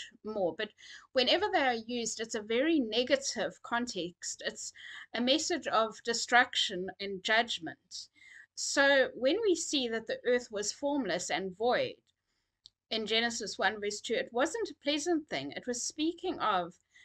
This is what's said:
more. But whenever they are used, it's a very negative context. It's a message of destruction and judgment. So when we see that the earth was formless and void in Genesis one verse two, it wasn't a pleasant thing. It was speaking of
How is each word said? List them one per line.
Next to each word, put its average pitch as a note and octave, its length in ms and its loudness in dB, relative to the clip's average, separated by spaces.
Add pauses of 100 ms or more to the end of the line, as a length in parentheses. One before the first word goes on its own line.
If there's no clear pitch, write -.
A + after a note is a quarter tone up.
(260)
more. G#3 320 -2
But G#3+ 140 -6 (420)
whenever C4+ 360 4
they F#4 120 4
are A#3+ 260 2
used, A#3 320 -4
it's A3+ 160 -8
a A3 60 -2
very C4 400 2
negative A#3+ 720 0 (100)
context. A#3 800 -6
It's - 280 -8 (400)
a A3+ 80 -2
message D4 460 0
of G#3+ 360 0
destruction A#3 840 2 (120)
and G3 240 -6
judgment. A3 880 -2 (460)
So C#4 600 4
when C4 260 2
we G4 140 4
see C4+ 320 -2
that A3+ 200 -4
the A3+ 180 -4
earth B3 260 2
was G#3 220 -4
formless A#3+ 560 -2
and F3+ 260 -2
void F#3+ 400 0 (960)
in A3 160 -2
Genesis A3+ 500 -2
one G#3+ 220 0
verse G#3 220 -4
two, A3+ 140 -2
it - 180 -2
wasn't D#4+ 360 0
a - 140 -18
pleasant D4+ 460 0
thing. C#3+ 240 -4
It - 120 -10
was A#3+ 160 -4
speaking D#4+ 580 -4
of F3+ 340 0 (320)